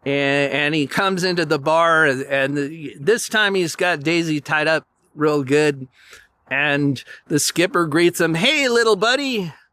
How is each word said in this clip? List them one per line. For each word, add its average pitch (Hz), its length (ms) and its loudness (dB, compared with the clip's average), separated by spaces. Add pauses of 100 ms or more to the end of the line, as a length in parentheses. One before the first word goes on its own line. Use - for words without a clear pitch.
And, 139 460 0
and 147 240 -2
he 147 120 0
comes 190 360 -2
into 175 220 0
the 151 140 0
bar, 160 460 2
and, 131 180 0
and 139 340 -2
the, 143 420 -8
this 202 300 0
time 208 260 0
he's 180 200 -2
got 175 260 -2
Daisy 160 400 0
tied 151 260 -2
up 156 180 0 (300)
real 147 280 0
good. 139 440 0 (640)
And 143 540 0 (240)
the 151 120 0
skipper 170 480 0
greets 165 320 2
him, 165 160 0
Hey, 269 320 0
little 233 280 4
buddy. 226 580 -2 (200)